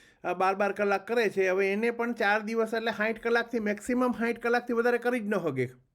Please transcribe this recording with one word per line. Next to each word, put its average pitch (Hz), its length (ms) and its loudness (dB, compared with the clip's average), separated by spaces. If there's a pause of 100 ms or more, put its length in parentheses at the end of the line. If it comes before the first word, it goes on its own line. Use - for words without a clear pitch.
(240)
અ, 175 100 0
બાર 190 200 2
બાર 202 180 2
કલાક 202 360 0
કરે 233 200 2
છે, 190 200 2
હવે 196 240 2
એને 220 180 0
પણ 233 220 -4
ચાર 214 300 2
દિવસ 226 320 -2
એટલે 226 180 -2
સાઠ 220 300 -2
કલાકથી, 233 360 0
મેક્સિમમ 240 540 0
સાઠ 233 260 -2
કલાકથી 240 340 0
વધારે 233 260 2
કરી 240 220 0
જ 208 60 -6
ન 208 120 0
શકે 131 340 -2 (220)